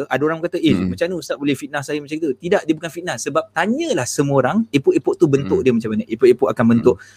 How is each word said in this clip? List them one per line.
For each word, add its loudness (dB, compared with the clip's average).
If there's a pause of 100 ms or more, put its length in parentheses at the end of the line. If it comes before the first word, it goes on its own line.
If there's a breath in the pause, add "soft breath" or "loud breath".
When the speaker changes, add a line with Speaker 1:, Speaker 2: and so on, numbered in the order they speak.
Speaker 1:
ada -4
orang -2
kata, -4
"Eh, 2
Speaker 2:
Hmm. -2
Speaker 1:
macam -2
mana -4
Ustaz -8
boleh -2
fitnah -8
saya -6
macam -10
itu?" -4
Tidak, -2
dia 0
bukan -10
fitnah. -8
Sebab -4 (100)
tanyalah -2
semua -2
orang, 0
epok-epok 2
tu 2
bentuk 2
Speaker 2:
Hmm. 2
Speaker 1:
dia 4
macam 0
mana. -2
Epok-epok 4
akan 0
bentuk 4
Speaker 2:
Hmm. -20 (100)